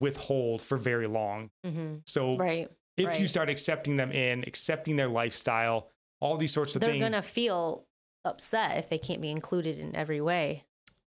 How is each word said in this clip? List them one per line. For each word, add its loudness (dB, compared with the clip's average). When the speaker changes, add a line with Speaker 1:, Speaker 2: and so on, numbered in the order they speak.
Speaker 1:
withhold 0
for -2
very 0
long. -4
Speaker 2:
Mm-hmm. -6
Speaker 1:
So 2
Speaker 2:
Right, 0
Speaker 1:
if 2
you 2
Speaker 2:
right. 2
Speaker 1:
start 2
accepting 0
them 2
in, 0
accepting 0
their 4
lifestyle, 0
all 2
these 2
sorts 2
of 2
Speaker 2:
They're 4
Speaker 1:
things. 2
Speaker 2:
gonna 0
feel 0
upset 0
if -4
they 0
can't -4
be -2
included -2
in -8
every -2
way. 0